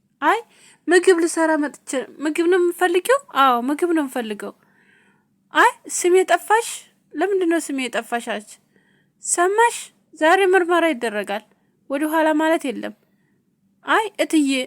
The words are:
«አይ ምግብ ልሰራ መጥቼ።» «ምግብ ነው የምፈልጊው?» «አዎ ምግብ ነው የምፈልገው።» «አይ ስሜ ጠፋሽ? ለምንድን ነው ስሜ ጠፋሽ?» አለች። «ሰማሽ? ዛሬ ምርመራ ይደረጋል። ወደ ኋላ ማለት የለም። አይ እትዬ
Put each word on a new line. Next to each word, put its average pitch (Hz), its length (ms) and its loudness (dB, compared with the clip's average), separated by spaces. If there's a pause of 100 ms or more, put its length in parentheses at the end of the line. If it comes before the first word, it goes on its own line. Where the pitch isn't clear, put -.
(220)
«አይ 349 180 2 (480)
ምግብ 339 320 4
ልሰራ 330 380 0
መጥቼ።» - 320 -6 (300)
«ምግብ 311 280 -2
ነው 370 120 2
የምፈልጊው?» 359 600 0 (180)
«አዎ 269 240 4
ምግብ 294 300 -2
ነው 320 120 0
የምፈልገው።» 214 500 -8 (1000)
«አይ 403 180 4 (180)
ስሜ 359 360 2
ጠፋሽ? 415 420 0 (460)
ለምንድን 370 360 -2
ነው 330 120 0
ስሜ 277 180 -8 (100)
ጠፋሽ?» 233 380 -6
አለች። 214 240 -8 (720)
«ሰማሽ? 415 540 0 (360)
ዛሬ 330 340 2
ምርመራ 359 400 2
ይደረጋል። 214 580 -4 (440)
ወደ 285 180 -4
ኋላ 311 260 0
ማለት 320 300 0
የለም። 208 300 -8 (920)
አይ 370 200 0 (140)
እትዬ 294 320 2 (160)